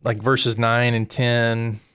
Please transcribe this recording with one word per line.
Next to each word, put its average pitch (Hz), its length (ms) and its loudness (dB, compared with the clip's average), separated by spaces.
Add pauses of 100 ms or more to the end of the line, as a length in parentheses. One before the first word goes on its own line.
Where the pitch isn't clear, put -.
like, 110 180 -4
verses 123 340 0
nine 117 380 2
and 110 140 -2
ten, 117 720 0 (140)